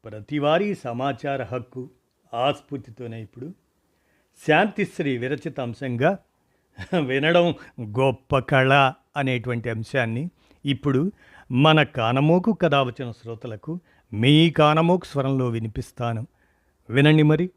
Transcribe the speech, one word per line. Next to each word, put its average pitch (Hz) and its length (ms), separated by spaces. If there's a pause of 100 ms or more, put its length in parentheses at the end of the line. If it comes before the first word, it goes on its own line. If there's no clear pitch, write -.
ప్రతివారీ 147 680
సమాచార 131 680
హక్కు. 127 400 (500)
ఆ 120 200
స్ఫూర్తితోనే 117 640
ఇప్పుడు 120 300 (920)
శాంతిశ్రీ 170 760
విరచిత 131 420
అంశంగా 127 520 (920)
వినడం 156 440 (440)
గొప్ప 131 540
కళ 135 280 (440)
అనేటువంటి 123 540
అంశాన్ని 113 540 (400)
ఇప్పుడు 139 380 (540)
మన 156 220 (100)
కానమోకు 143 680
కథావచన 135 580
శ్రోతలకు 113 600 (400)
మీ 120 220 (160)
కానమోకు 160 560
స్వరంలో 131 420
వినిపిస్తాను. 113 760 (640)
వినండి 151 360
మరి. 156 320